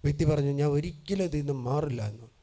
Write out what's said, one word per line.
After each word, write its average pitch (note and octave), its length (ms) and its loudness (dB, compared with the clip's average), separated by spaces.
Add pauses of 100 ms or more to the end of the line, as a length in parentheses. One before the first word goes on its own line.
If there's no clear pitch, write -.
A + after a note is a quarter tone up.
വ്യക്തി D3 200 2
പറഞ്ഞു, D3 280 4
"ഞാൻ C#3+ 180 2
ഒരിക്കലും F3 540 -2
ഇതിൽ D3+ 140 -2
നിന്ന് C#3+ 160 -2
മാറില്ല" B2+ 560 -2
എന്ന്. - 340 -14